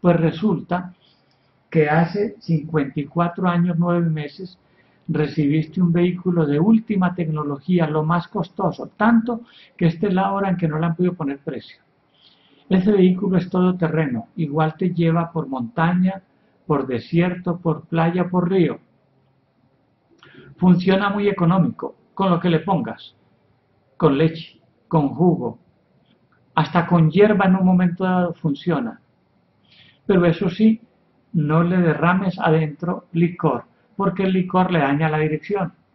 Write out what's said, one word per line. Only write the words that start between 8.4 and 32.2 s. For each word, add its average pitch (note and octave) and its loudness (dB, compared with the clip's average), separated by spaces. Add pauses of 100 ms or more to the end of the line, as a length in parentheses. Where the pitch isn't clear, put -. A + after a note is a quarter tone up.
tanto A3+ 0 (360)
que F3 -2
esta E3 0
es F#3 0
la G3 0
hora G3 -2
en F3 -2
que E3+ -2
no D#3 -2
le E3+ -2
han E3 -2
podido F3+ 0
poner C#3 -6
precio. C3+ -12 (920)
Ese F#3+ 2
vehículo F#3 4
es E3+ -2
todoterreno, D#3+ -2
igual D#3 -2
te F3+ -2
lleva E3 0
por D3+ -6
montaña, E3+ -2 (440)
por C3+ -2
desierto, E3+ -2
por D#3 -4
playa, E3+ -2
por F3+ 0
río. E3+ 0 (1800)
Funciona F#3+ 4
muy G3+ -2
económico, F3 0 (180)
con F#3+ 0
lo E3+ 2
que F3+ 0
le D#3+ 2
pongas, C#3 -6 (840)
con C3+ 2
leche, - -2 (280)
con D3 0
jugo, B2 0 (960)
hasta E3 0
con E3 4
hierba G3+ 4
en F#3 4
un F#3 0
momento F3+ 2
dado F3+ 0
funciona. C#3+ -4 (1040)
Pero F3+ 2
eso E3+ 2
sí, A3 2 (520)
no D#3 2
le F3+ 0
derrames F3+ 0